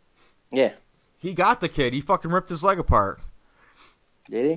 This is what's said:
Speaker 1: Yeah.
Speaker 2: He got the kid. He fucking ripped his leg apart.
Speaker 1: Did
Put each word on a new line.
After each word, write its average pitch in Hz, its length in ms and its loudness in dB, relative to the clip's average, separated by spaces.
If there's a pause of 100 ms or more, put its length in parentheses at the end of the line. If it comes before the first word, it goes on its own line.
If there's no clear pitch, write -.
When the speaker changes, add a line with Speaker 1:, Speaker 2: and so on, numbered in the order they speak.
(520)
Speaker 1:
Yeah. 120 200 2 (480)
Speaker 2:
He 185 140 -8
got 180 280 2
the 170 80 0
kid. 127 240 -2
He 135 80 -4
fucking 175 300 -2
ripped 180 180 -2
his 165 140 -8
leg 190 160 2
apart. 104 420 0 (1080)
Speaker 1:
Did 117 160 -2 (120)